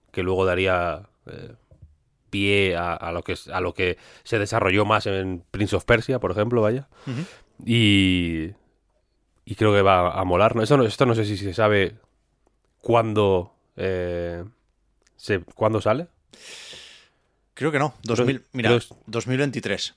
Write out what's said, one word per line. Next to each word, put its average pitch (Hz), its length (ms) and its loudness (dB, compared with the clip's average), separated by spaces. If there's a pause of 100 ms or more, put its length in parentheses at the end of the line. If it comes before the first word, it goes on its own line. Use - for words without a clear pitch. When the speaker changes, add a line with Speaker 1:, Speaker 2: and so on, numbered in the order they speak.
(100)
Speaker 1:
que 95 120 -6
luego 92 240 0
daría, 90 600 0 (180)
eh, - 280 -18 (760)
pie 98 460 2
a, 85 180 -2
a 82 180 -8
lo 85 100 -6
que 92 100 -6
es, - 160 -10
a 92 120 -4
lo 90 140 -4
que 90 240 -2 (260)
se 113 140 -4
desarrolló 101 480 2
más 107 200 0
en 95 440 -4
Prince 101 260 -2
of - 80 -2
Persia, 120 340 0
por 92 120 -2
ejemplo, 110 320 0
vaya. 120 260 -2 (180)
Speaker 2:
Ujú. 135 180 -6 (420)
Speaker 1:
Y, 92 880 2 (920)
y 98 120 -12
creo 104 180 4
que 101 80 6
va 90 300 4
a 95 120 -4
molar, 95 320 2
¿no? 110 60 0
Esto 139 160 4
no, 127 60 4
esto 110 200 0
no 120 100 2
sé 110 120 0
si 104 100 -4
se 95 160 -6
sabe 104 440 2 (840)
cuándo, 107 760 2 (220)
eh, 87 680 -6 (720)
se, 98 240 -2
¿cuándo 107 420 -2
sale? 135 260 0 (1500)
Speaker 2:
Creo 147 160 -2
que 147 80 -2
no. 143 120 0 (120)
Speaker 1:
Creo, 113 140 -2
Speaker 2:
Dos 120 100 2
mil, 131 160 -2 (100)
mira, 113 180 0
Speaker 1:
creo 120 80 4
es - 160 -8 (120)
Speaker 2:
dos 113 200 -6
mil 127 100 0
veintitrés, 117 600 -4